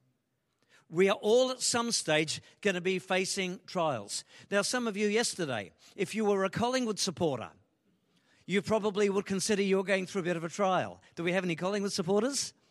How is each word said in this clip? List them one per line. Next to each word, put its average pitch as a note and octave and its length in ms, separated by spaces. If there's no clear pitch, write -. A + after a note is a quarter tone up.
We F3+ 200
are F#3+ 80
all B3 360
at B3 100
some A#3 300
stage D#3 500
gonna F#3 200
be F#3 180
facing F#3 680
trials. C#3 580
Now, G3+ 120
some A#3+ 260
of G3 80
you G#3 100
yesterday, D#3+ 680
if G3 220
you A3 80
were G3+ 200
a F#3+ 60
Collingwood A#3+ 480
supporter, C3+ 540
you F#3+ 160
probably G3+ 480
would G3 160
consider G3 380
you're G3 220
going F#3+ 220
through G3 160
a - 20
bit F3 120
of D#3+ 60
a E3 60
trial. D#3+ 520
Do E3+ 80
we F3 100
have F#3 120
any E3+ 100
Collingwood G3 380
supporters G#3 600